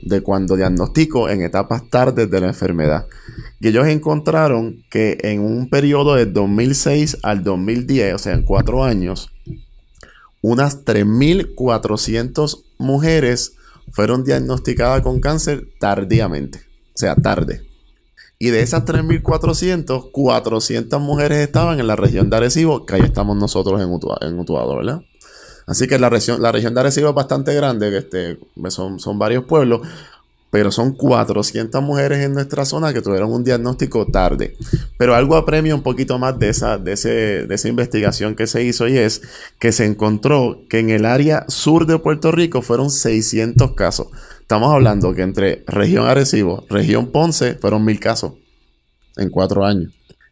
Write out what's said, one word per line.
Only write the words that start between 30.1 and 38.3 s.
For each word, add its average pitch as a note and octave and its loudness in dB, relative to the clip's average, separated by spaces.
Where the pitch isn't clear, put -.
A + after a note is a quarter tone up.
pero G#2 2
son C3 0
cuatrocientas A2+ 0
mujeres C#3 0
en C#3 -2
nuestra C#3 -4
zona D#3 -2
que A#2+ -4
tuvieron G2 0
un A#2+ 0
diagnóstico B2 0
tarde. F2 0
Pero B2 4
algo C#3 4
apremia D#3 0
un C3+ -4
poquito B2+ -2
más B2+ -2
de G#2 2
esa, A2+ -2
de F#2 -6
ese, G#2+ -2
de G2 -4
esa G#2 -2
investigación G#2+ -2